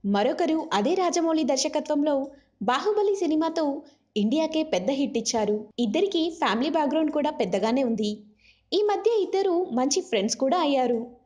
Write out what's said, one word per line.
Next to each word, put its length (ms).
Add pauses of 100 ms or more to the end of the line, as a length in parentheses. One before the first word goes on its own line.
(160)
మరొకరు 420 (200)
అదే 220
రాజమౌళి 520
దర్శకత్వంలో 640 (540)
బాహుబలి 520
సినిమాతో 420 (580)
ఇండియాకే 400 (120)
పెద్ద 160 (100)
హిట్ 220
ఇచ్చారు. 340 (300)
ఇద్దరికీ 360 (180)
ఫ్యామిలీ 360
బ్యాక్‌గ్రౌండ్ 420
కూడా 220
పెద్దగానే 500
ఉంది. 220 (600)
ఈ 180
మధ్య 200 (160)
ఇద్దరు 300 (240)
మంచి 300
ఫ్రెండ్స్ 340
కూడా 220
అయ్యారు. 340 (260)